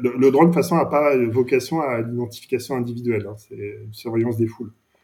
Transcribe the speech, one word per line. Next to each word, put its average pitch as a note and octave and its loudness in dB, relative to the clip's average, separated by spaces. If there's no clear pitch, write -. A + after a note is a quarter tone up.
le, A#2+ 0
le C3 6
drone, D#3+ 6
de F3 2
toute D#3 2
façon, E3+ -2
n'a D#3 2
pas D3 2
vocation B2+ 0
à B2 -2
l'identification A#2+ -6
individuelle, A#2+ -2
hein. G#2 -14
C'est - -20
une G#2+ -12
surveillance A2+ -2
des A2+ 2
foules. A2 -12